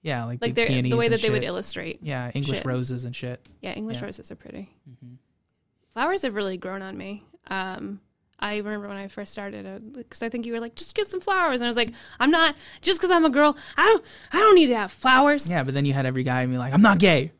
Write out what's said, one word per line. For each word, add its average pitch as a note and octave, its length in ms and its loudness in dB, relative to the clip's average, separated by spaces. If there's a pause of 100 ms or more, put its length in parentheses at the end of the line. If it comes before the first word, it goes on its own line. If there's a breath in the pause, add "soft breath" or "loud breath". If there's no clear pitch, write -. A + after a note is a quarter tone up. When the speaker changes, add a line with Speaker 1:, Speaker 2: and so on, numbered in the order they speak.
Speaker 1:
Yeah, C3 240 -6
like B2 160 -8
Speaker 2:
Like, A#3 80 -2
Speaker 1:
big - 60 -6
Speaker 2:
they're, A#3 120 2
the C#3 80 0
Speaker 1:
peonies B2+ 200 0
Speaker 2:
way A#3 120 2
Speaker 1:
and A3+ 60 2
Speaker 2:
that A3 80 0
they A3 80 0
would G#3 120 0
Speaker 1:
shit. D3+ 60 -6
Speaker 2:
illustrate F3+ 540 -8
Speaker 1:
Yeah, B2+ 320 -8
English C3+ 260 -4
Speaker 2:
shit. - 60 -10
Speaker 1:
roses B2+ 400 -4
and A#2+ 100 -10
shit. B2 300 -12 (160)
Speaker 2:
Yeah, - 120 -10
English A3 260 -10
Speaker 1:
Yeah. G3+ 60 -10
Speaker 2:
roses - 260 -14
are - 40 -14
pretty. - 340 -18 (200)
Speaker 1:
Mm-hmm. B2 260 -20 (760)
Speaker 2:
Flowers E4 300 -2
have A#3 140 -4
really F#3+ 220 -4
grown F#3+ 240 -10
on F#3+ 160 -12
me. G3 260 -12 (240)
Um, F#3+ 520 -8 (400)
I G#3 180 -6
remember G#3 300 -8
when G3+ 80 -12
I G3 140 -12
first - 240 -14
started, G3+ 320 -12
uh, A3 440 -16
'cause - 120 -12
I A#3 80 -6
think A#3 160 -8
you A#3 80 -8
were A3+ 80 -6
like, A#3 140 -12
"Just - 200 -8
get G#4 120 -2
some F#4 120 -8
flowers." F4 400 0
And A#3+ 60 -4
I A#3+ 40 0
was A3+ 60 -2
like, A#3 160 0 (280 loud breath)
"I'm C4+ 120 4
not, D#4+ 240 4 (260 loud breath)
just F4+ 200 2
'cause F#4 100 2
I'm E4 140 6
a D#4 40 6
girl, D4 280 4 (180 loud breath)
I E4+ 120 4
don't, A4 180 4 (260 loud breath)
I E4 80 0
don't G#4 160 8
need D#4+ 120 8
to A#3+ 100 2
have G3+ 160 -4
flowers." C4+ 560 4
Speaker 1:
Yeah, E3 140 0
but C3+ 100 -4
then C#3 100 0
you C#3 100 2
had C3+ 120 0
every B2+ 180 -2
guy B2+ 220 0
be B2+ 120 -2
like, B2+ 160 -4
"I'm F#3 80 8
not G3+ 180 8
gay. D#3+ 400 4